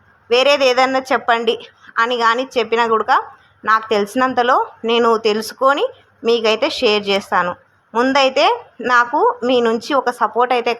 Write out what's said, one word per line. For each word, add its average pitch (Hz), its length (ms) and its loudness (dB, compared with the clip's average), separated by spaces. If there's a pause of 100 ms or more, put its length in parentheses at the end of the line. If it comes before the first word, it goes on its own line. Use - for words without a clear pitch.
(300)
వేరేది 254 360 2
ఏదన్నా 262 340 2
చెప్పండి 240 680 -2 (300)
అని 233 200 -2
కానీ 233 300 0 (100)
చెప్పినా 226 300 0
కూడా 220 340 0 (440)
నాకు 220 240 0
తెలిసినంతలో 254 800 0 (180)
నేను 233 320 2
తెలుసుకొని 226 720 -2 (360)
మీకైతే 220 460 0
షేర్ 208 380 0
చేస్తాను. 196 480 -2 (420)
ముందైతే 269 480 2 (460)
నాకు 247 280 2 (280)
మీ 254 100 2 (100)
నుంచి 226 320 -4
ఒక 247 100 -2 (120)
సపోర్ట్ 233 360 0
అయితే 233 220 -2